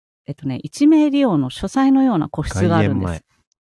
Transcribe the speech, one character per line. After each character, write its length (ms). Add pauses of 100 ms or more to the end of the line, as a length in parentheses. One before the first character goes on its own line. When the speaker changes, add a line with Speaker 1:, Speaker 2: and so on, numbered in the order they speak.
(260)
Speaker 1:
え 60
っ 40
と 100
ね、 160
一 240
名 240
利 80
用 200
の 120
書 160
斎 240
の 140
よ 100
う 40
な 100
個 160
室 240
が 100
あ 40
る 120
ん 60
で 60
す。 20
Speaker 2:
外 60
苑 60
前。 40 (360)